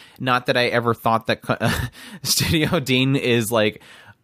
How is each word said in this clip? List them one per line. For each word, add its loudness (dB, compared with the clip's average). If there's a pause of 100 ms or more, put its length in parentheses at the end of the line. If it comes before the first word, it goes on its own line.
(200)
Not 0
that 0
I 2
ever 0
thought 0
that -2
co-, -2
<laughs> -6
Studio 0
Dean 2
is 0
like, 0 (420)